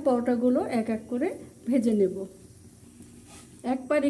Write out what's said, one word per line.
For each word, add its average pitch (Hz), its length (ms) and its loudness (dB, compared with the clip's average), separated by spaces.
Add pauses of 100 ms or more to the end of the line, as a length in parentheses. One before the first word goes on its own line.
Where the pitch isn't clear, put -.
পরোটাগুলো 247 520 2 (200)
এক 220 160 -2
এক - 160 -8
করে 247 160 -2 (400)
ভেজে 233 340 2
নেব। 180 140 2 (1600)
একবার 294 360 -2